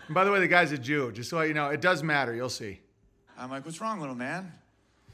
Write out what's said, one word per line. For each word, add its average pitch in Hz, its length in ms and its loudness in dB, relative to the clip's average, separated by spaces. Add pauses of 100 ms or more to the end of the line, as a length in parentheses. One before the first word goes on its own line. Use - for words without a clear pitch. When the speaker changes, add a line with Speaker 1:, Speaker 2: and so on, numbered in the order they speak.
Speaker 1:
And 156 80 -6
by 185 100 6
the 202 60 4
way, 196 100 4
the 175 60 4
guy's 170 260 6
a 147 40 -2
Jew. 131 360 -2
Just 117 160 -8
to 170 80 -4
let 160 100 0
you 156 60 -2
know, 147 160 -2
it 147 100 -2
does 175 240 2
matter. 143 300 2
You'll 120 160 -4
see. 101 300 -10 (580)
Speaker 2:
I'm 127 120 -12
like, 135 140 -8
"What's 165 160 -12
wrong, 220 220 -4
little 135 140 -6
man?" 156 360 -8 (640)